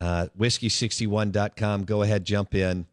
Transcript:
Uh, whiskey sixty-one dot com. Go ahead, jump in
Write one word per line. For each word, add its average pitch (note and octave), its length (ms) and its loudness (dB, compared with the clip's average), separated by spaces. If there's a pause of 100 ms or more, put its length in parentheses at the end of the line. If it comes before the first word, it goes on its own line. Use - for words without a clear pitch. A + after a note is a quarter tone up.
Uh, F2 360 0
whiskey A#2 320 0
sixty-one G#2+ 640 0
dot G#2 240 -2
com. G#2 260 0
Go G#2 200 0
ahead, G2+ 220 2
jump G2+ 300 0
in F#2 380 0